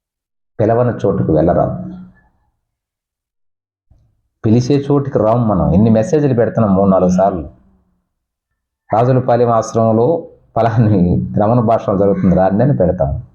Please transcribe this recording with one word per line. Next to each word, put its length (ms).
పిలవని 460
చోటుకు 300
వెళ్ళరాదు. 560
పిలిచే 300
చోటుకి 280
రాము 280
మనం. 280
ఎన్ని 160
మెసేజ్లు 440
పెడుతున్నాం 400
మూడు 160
నాలుగు 200
సార్లు. 400
రాజులపాలెం 560
ఆశ్రమంలో 800
పలాని 760
రమణ 180
భాషణం 360
జరుగుతుంది, 400
రాండి 280
అని 120
పెడతాం. 460